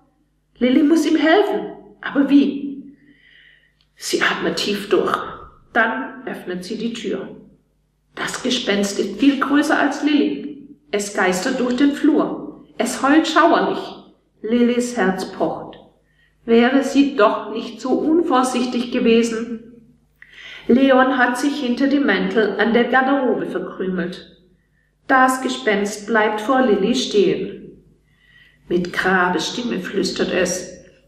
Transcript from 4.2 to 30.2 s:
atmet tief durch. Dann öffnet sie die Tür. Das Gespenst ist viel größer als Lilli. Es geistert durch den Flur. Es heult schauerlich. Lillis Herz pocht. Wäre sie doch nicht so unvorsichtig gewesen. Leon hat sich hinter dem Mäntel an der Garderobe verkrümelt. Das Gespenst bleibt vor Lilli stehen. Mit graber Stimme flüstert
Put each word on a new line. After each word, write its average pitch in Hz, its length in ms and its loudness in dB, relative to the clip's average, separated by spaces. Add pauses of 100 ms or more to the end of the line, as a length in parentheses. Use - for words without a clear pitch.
atmet - 360 -2
tief - 320 -4
durch. - 280 2 (560)
Dann 247 540 -2
öffnet 180 380 -10
sie - 120 -8
die 226 160 -6
Tür. - 360 -8 (840)
Das - 300 -8
Gespenst 202 560 -2
ist - 200 -6
viel 277 200 2
größer 285 400 0
als 285 240 -2
Lilli. - 640 -2 (240)
Es 202 240 -4
geistert 190 440 0
durch 247 180 -2
den 277 160 4
Flur. - 720 0 (120)
Es - 240 -4
heult 302 260 4
schauerlich. 302 520 4 (640)
Lillis 240 540 2
Herz 185 340 -2
pocht. - 480 -6 (680)
Wäre 240 380 4
sie 277 320 2
doch 214 360 2
nicht - 300 -10
so 254 100 -4
unvorsichtig 254 1000 0
gewesen. 233 1040 0 (720)
Leon 269 500 4
hat 247 200 2
sich 285 220 -2
hinter 247 280 0
dem 277 180 2
Mäntel 190 540 0
an 226 140 2
der 233 120 4
Garderobe 262 600 0
verkrümelt. - 920 -8 (680)
Das 262 340 4
Gespenst 202 680 -4
bleibt 220 340 0
vor 262 200 2
Lilli 214 340 2
stehen. - 880 -2 (840)
Mit 175 260 -2
graber 180 460 0
Stimme 240 400 -6
flüstert 185 520 -4